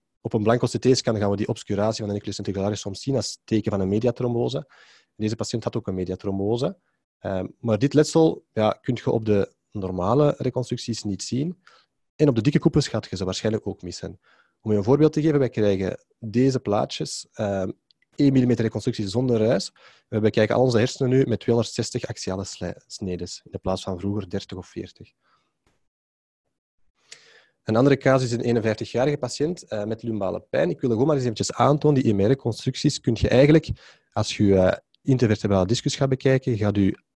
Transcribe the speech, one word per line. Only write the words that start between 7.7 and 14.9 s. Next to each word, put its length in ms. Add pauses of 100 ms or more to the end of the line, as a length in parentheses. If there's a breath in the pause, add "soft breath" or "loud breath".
dit 140
letsel, 580
ja, 300
kun 220
je 80
op 140
de 280 (180)
normale 680
reconstructies 680
niet 200
zien. 400 (520 soft breath)
En 140
op 60
de 60
dikke 180
koepels 280
gaat 220
je 60
ze 100
waarschijnlijk 420
ook 140
missen. 380 (420 soft breath)
Om 100
je 60
een 60
voorbeeld 300